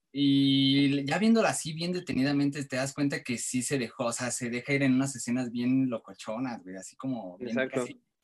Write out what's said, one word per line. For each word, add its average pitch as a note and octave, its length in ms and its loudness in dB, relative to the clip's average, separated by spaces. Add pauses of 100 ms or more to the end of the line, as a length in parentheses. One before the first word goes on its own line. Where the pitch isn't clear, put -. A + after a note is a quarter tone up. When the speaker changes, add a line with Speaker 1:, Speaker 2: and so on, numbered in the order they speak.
(140)
Speaker 1:
Y C#3 880 4
ya D3 160 0
viéndola A3 300 6
así D3 240 -4
bien E3+ 180 -4
detenidamente, C#3+ 720 0
te C3 140 -6
das C3+ 160 -4
cuenta D3 280 -2
que A#2 160 -4
sí B2+ 240 -2
se C#3 160 -2
dejó, A#2+ 280 -4
o A#2 80 -2
sea, A#2+ 180 -4
se A#2+ 180 -4
deja A#2+ 240 -4
ir C#3 100 2
en C3 100 6
unas C#3 240 2
escenas B2 340 -2
bien B2+ 380 2
locochonas, A2+ 760 -8
güey, F#2 140 -12
así - 180 -16
como G#2+ 420 -8
bien A#2+ 120 -8
Speaker 2:
Exacto. B2+ 320 -2
Speaker 1:
casi B2 200 -8 (220)